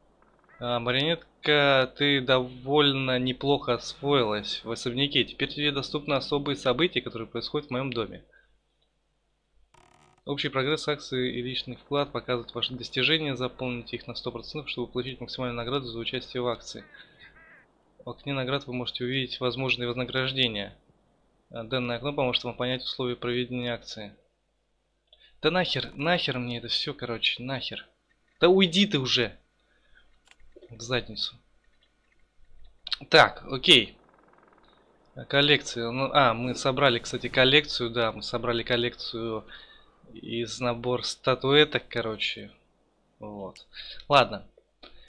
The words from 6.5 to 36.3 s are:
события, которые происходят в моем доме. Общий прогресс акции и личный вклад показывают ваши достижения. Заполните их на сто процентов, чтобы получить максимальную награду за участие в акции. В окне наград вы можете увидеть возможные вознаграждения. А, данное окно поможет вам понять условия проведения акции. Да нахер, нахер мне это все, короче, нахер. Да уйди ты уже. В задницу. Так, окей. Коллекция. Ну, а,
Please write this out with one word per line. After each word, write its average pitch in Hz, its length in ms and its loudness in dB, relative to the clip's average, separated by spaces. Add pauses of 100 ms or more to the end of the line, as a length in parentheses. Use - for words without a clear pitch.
события, 127 460 2
которые 113 260 -8
происходят 147 400 -6
в - 40 -14
моем 127 200 -2
доме. 101 320 -6 (2000)
Общий 143 220 -2
прогресс 135 400 -2
акции 131 500 -2
и 120 40 -4
личный 123 340 -6
вклад 143 380 -2
показывают 120 420 -4
ваши 120 180 -4
достижения. 135 640 -2
Заполните 123 640 -6
их - 100 -18
на 120 80 -10
сто - 160 -8
процентов, 120 380 -10
чтобы 120 200 -6
получить 127 300 -6
максимальную 123 380 -6
награду 123 300 -4
за 113 120 -8
участие 123 420 -6
в 123 60 -2
акции. 113 380 -6 (1200)
В 123 40 -10
окне 139 220 -10
наград 135 340 -2
вы 123 80 -8
можете 123 300 -6
увидеть 127 380 -4
возможные 123 480 -2
вознаграждения. 123 880 -2 (760)
А, 117 120 -8
данное 120 340 -4
окно 143 160 -6
поможет 127 300 -2
вам 120 120 -6
понять 127 280 -4
условия 123 320 -4
проведения 123 580 -4
акции. 107 420 -12 (1300)
Да 156 100 2
нахер, 175 420 0
нахер 147 440 0
мне 120 220 -6
это 117 80 -10
все, - 260 -4
короче, 117 480 -4
нахер. 127 460 -8 (520)
Да 170 100 8
уйди 190 360 6
ты 165 140 2
уже. 123 380 0 (1300)
В 110 120 -18
задницу. 113 540 -4 (1700)
Так, 135 400 8
окей. 127 480 6 (1300)
Коллекция. 139 640 2
Ну, 135 240 -2
а, 131 200 6